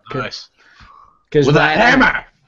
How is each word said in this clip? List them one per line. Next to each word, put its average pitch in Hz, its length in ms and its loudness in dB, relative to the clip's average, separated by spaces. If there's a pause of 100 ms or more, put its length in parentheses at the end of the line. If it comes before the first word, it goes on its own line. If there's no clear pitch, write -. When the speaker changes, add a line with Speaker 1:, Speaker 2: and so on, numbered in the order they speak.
(120)
Speaker 1:
'Cause 131 100 -8
Speaker 2:
nice. - 280 -14 (840)
Speaker 1:
'cause 139 160 2
Speaker 3:
With 143 80 2
a - 40 4
Speaker 1:
Ryan 156 200 0
Speaker 3:
hammer! 240 440 0 (240)